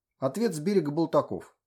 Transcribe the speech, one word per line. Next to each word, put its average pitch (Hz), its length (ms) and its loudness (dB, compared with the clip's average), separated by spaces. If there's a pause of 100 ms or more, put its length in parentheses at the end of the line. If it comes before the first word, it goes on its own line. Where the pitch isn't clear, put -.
(180)
Ответ 202 360 -2
с 151 40 -8
берега 160 320 0
был 160 160 0
таков. - 500 -2 (100)